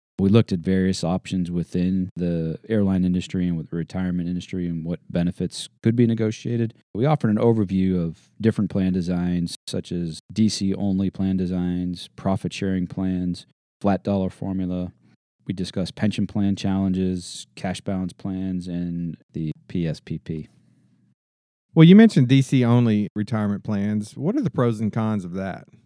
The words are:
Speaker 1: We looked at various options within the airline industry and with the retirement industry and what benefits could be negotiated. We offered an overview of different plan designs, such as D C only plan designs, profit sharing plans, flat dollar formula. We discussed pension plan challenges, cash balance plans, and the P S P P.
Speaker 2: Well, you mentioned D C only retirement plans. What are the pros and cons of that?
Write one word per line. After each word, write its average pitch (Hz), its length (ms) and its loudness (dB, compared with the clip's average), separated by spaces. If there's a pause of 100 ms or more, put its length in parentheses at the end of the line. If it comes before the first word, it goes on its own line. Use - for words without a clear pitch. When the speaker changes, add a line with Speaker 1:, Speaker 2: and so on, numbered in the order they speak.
(200)
Speaker 1:
We 95 100 4
looked 110 200 6
at 95 80 0
various 95 460 0
options 90 440 -2
within 90 680 -2
the 85 420 -2 (100)
airline 98 360 2
industry 90 420 0
and 87 100 -2
with 78 140 -8
the 85 60 -8
retirement 90 520 -4
industry 90 380 -6
and 85 180 -6
what 85 140 -6 (100)
benefits 87 600 -4 (120)
could 117 140 2
be 120 140 4
negotiated. 113 680 -2 (180)
We 113 140 -2
offered 147 240 2
an 104 60 4
overview 95 680 2
of - 240 -8 (120)
different 104 280 2
plan 95 240 0
designs, 87 640 -2 (140)
such - 240 -6
as 85 260 -4 (140)
D 110 160 2
C 98 260 0
only 98 340 0
plan 95 280 -2
designs, 90 800 -4
profit 95 360 -2
sharing 92 360 -2
plans, 92 580 -4 (340)
flat 98 220 0
dollar 98 260 -2
formula. 92 640 -6 (540)
We 98 80 -4
discussed 90 400 -6
pension 104 320 -2
plan 101 300 -2
challenges, 95 960 -2
cash 92 260 -8
balance 92 320 -6
plans, 92 540 -6
and 87 500 -6 (180)
the 80 180 -4 (160)
P 87 180 -4
S 76 140 -6
P - 180 -10
P. 78 300 -10 (1300)
Speaker 2:
Well, 160 80 10
you 175 100 12
mentioned 208 320 8
D 135 160 6
C 131 220 2
only 117 500 4
retirement 104 480 -2
plans. 104 540 -4
What 156 180 -2
are 294 80 0
the 180 80 -2
pros 120 300 0
and 107 120 -2
cons 110 320 -2
of 87 100 -10
that? 95 340 -8 (180)